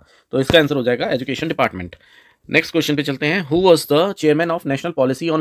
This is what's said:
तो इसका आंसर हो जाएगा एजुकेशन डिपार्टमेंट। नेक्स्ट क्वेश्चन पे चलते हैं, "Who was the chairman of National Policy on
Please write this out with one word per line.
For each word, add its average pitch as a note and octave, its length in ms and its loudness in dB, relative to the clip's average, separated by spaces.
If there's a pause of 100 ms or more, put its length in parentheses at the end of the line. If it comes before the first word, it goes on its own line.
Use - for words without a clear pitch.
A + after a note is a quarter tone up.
(320)
तो C3 80 0
इसका D#3+ 200 2
आंसर D3 160 2
हो C3 80 -2
जाएगा B2 220 -2
एजुकेशन C3+ 420 -4
डिपार्टमेंट। F#2+ 480 -2 (540)
नेक्स्ट D#3+ 220 0
क्वेश्चन D3+ 240 0
पे C#3+ 80 0
चलते C#3 220 -4
हैं, D#3+ 240 -2
"Who F3 140 0
was E3 280 4
the F3+ 220 2
chairman D#3 380 0
of E3+ 160 -4
National C#3 320 -4
Policy C3+ 320 0
on D#3 100 0